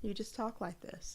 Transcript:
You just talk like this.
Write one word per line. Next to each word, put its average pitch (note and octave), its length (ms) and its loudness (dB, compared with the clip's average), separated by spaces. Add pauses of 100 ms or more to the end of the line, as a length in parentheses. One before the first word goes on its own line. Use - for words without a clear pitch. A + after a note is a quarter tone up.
You G#3 120 2
just G#3+ 200 0
talk G#3+ 260 2
like F3+ 200 0
this. - 340 -6